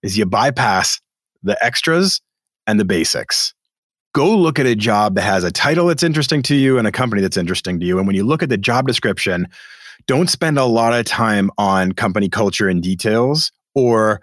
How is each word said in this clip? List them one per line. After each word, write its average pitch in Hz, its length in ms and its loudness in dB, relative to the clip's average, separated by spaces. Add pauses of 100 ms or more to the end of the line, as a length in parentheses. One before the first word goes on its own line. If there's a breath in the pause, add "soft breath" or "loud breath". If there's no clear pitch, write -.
is 101 160 -4
you 107 80 2
bypass 107 720 0 (440)
the 107 200 0
extras 175 560 0 (460)
and 107 140 2
the 104 40 2
basics. - 720 -2 (600)
Go 170 220 4
look 160 220 2
at 135 80 2
a 120 80 4
job 107 400 0
that 95 80 0
has 95 220 0
a 87 80 -2
title 160 340 0
that's 165 160 0
interesting 151 400 0
to 143 140 0
you 135 200 4
and 113 120 2
a - 40 -2
company 113 300 -2
that's 92 140 -2
interesting 90 420 -4
to 87 80 -4
you. 90 120 0
And 98 100 0
when 98 80 0
you 98 80 0
look 151 180 0
at 160 60 -2
the 123 80 0
job 120 320 0
description, 95 580 -2 (600 loud breath)
don't 151 200 2
spend 156 300 0
a 131 60 2
lot 117 280 2
of 117 120 0
time 104 520 0
on 95 360 0
company 101 360 -2
culture 101 400 0
and 90 140 0
details 110 680 -2 (240)
or 110 460 2